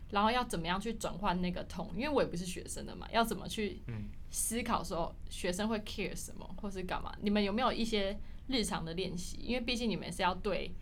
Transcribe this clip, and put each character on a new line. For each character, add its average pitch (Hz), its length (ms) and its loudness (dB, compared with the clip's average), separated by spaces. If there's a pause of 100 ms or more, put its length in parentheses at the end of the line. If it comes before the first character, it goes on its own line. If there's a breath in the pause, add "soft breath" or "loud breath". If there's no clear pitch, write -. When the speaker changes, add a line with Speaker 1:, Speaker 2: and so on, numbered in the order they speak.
(120)
Speaker 1:
然 202 120 6
后 220 80 6
要 247 120 4
怎 233 140 0
么 165 100 0
样 180 120 2
去 220 140 0
转 160 240 -2
换 180 240 2
那 180 100 4
个 175 120 -2
痛， - 320 -6
因 190 60 0
为 294 80 2
我 269 140 6
也 139 60 2
不 135 80 -2
是 180 80 -4
学 - 220 -4
生 - 180 -6
的 - 100 -8
嘛， - 160 -8
要 226 120 6
怎 226 120 2
么 - 120 -6
去 196 400 -2
Speaker 2:
嗯。 107 180 -4 (260)
Speaker 1:
思 - 300 0
考 233 220 0
说 170 320 -2 (140)
学 - 220 0
生 208 180 0
会 220 100 0
care 214 340 -4
什 - 220 -8
么， - 220 -8
或 208 120 -4
是 190 140 -4
干 175 180 -2
嘛？ - 200 -6
你 208 80 2
们 208 120 6
有 196 120 2
没 233 80 2
有 247 100 6
一 220 140 2
些 202 340 2 (280 loud breath)
日 254 180 4
常 175 180 0
的 165 100 -4
练 180 240 -2
习？ - 200 -4
因 - 160 -2
为 254 80 0
毕 240 160 0
竟 233 120 2
你 185 60 2
们 151 160 -4
是 175 100 -4
要 185 140 4
对， 180 460 0